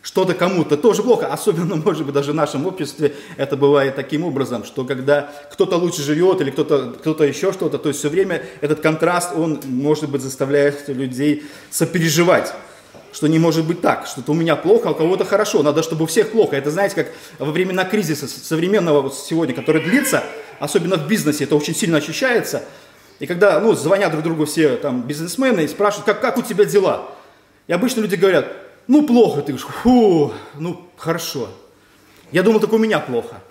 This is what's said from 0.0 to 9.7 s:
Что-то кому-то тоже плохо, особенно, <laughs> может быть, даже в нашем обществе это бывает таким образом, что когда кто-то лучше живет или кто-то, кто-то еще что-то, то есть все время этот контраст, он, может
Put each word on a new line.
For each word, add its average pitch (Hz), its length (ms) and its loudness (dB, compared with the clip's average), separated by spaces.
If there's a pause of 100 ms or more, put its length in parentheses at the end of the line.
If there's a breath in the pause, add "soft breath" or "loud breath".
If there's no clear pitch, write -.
Что-то 185 340 -2
кому-то 175 420 0
тоже 190 260 2
плохо, 214 240 2
особенно, 165 500 -2
<laughs> 156 80 -4
может 160 200 0
быть, 135 100 -8
даже 139 180 0
в - 20 -2
нашем 147 320 -2
обществе 160 480 -4 (220 loud breath)
это 139 200 -4
бывает 139 380 4
таким 147 300 -4
образом, 127 400 -4
что - 200 -8
когда 139 460 0 (200 loud breath)
кто-то 160 260 0
лучше 170 260 -2
живет 156 380 2
или 139 100 -2
кто-то, 135 480 -2
кто-то 156 260 0
еще 160 280 0
что-то, 160 260 -4
то 156 100 -4
есть 135 120 -4
все 151 80 -2
время 180 340 -2 (180 loud breath)
этот 151 200 0
контраст, 165 540 0
он, 160 300 -2
может 139 460 -2